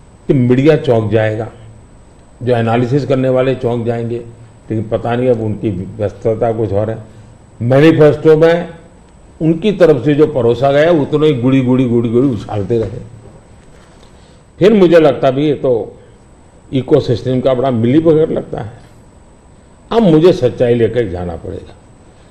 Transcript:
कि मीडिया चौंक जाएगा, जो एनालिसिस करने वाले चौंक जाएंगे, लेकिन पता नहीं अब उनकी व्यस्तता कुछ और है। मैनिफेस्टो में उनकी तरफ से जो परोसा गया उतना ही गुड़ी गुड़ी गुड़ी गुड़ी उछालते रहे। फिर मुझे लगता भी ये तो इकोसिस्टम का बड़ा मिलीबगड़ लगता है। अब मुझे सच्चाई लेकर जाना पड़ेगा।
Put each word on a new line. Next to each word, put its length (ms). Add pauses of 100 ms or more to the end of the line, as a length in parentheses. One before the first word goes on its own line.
(260)
कि 80
मीडिया 420
चौंक 360
जाएगा, 360 (920)
जो 140
एनालिसिस 500
करने 220
वाले 260
चौंक 320
जाएंगे, 320 (520)
लेकिन 180
पता 280
नहीं 120
अब 120
उनकी 300
व्यस्तता 840
कुछ 200
और 180
है। 80 (640)
मैनिफेस्टो 760
में 320 (720)
उनकी 300
तरफ 320
से 100
जो 120
परोसा 460
गया 180
उतना 360
ही 60
गुड़ी 280
गुड़ी 240
गुड़ी 240
गुड़ी 200
उछालते 500
रहे। 220 (1600)
फिर 140
मुझे 260
लगता 320
भी 160
ये 80
तो 460 (720)
इकोसिस्टम 680
का 140
बड़ा 160
मिलीबगड़ 600
लगता 300
है। 120 (1200)
अब 100
मुझे 300
सच्चाई 420
लेकर 340
जाना 280
पड़ेगा। 380 (560)